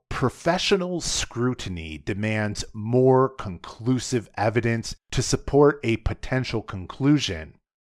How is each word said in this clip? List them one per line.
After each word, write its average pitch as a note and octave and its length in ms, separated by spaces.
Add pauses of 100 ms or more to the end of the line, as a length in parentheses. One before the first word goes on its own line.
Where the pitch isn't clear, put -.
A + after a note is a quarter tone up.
professional F3+ 960
scrutiny F2+ 960
demands G#2+ 760
more B2+ 560
conclusive A2+ 1080
evidence A2+ 600 (140)
to - 120
support C#3+ 600
a A2+ 160
potential - 640
conclusion, F#2+ 920 (400)